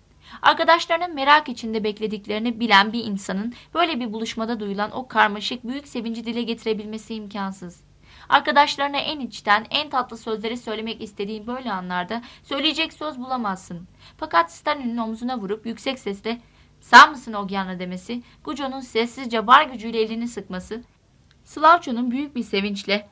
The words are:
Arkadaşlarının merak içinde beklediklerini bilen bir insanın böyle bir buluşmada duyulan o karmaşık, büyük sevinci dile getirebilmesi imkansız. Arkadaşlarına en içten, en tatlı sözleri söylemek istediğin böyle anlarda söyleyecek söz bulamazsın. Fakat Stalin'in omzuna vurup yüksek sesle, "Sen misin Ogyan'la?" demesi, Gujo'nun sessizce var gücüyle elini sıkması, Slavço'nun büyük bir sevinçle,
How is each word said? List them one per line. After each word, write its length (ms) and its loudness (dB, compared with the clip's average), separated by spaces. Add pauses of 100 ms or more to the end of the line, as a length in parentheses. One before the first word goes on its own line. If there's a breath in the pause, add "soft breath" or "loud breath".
(420 loud breath)
Arkadaşlarının 720 4
merak 340 4
içinde 360 -4
beklediklerini 760 -4
bilen 320 6
bir 120 -4
insanın 500 -4 (200 loud breath)
böyle 260 0
bir 120 -6
buluşmada 480 -4
duyulan 360 -4
o 120 -8
karmaşık, 600 0
büyük 200 -8
sevinci 360 -6
dile 180 -4
getirebilmesi 720 -4
imkansız. 760 -10 (420 loud breath)
Arkadaşlarına 680 4
en 220 -4
içten, 500 0
en 200 -2
tatlı 260 -2
sözleri 400 -6
söylemek 460 -8
istediğin 440 -8
böyle 260 -6
anlarda 500 -4 (200 loud breath)
söyleyecek 500 -2
söz 260 -8
bulamazsın. 720 -6 (280 soft breath)
Fakat 360 0
Stalin'in 440 -4
omzuna 420 -4
vurup 280 -6
yüksek 320 -6
sesle, 420 -6 (400 soft breath)
"Sen 300 10
misin 220 -10
Ogyan'la?" 460 -4
demesi, 440 -8 (220 soft breath)
Gujo'nun 360 -6
sessizce 680 -2
var 180 8
gücüyle 360 -4
elini 280 -2
sıkması, 540 -10 (640)
Slavço'nun 680 4
büyük 260 -4
bir 60 -2
sevinçle, 680 -2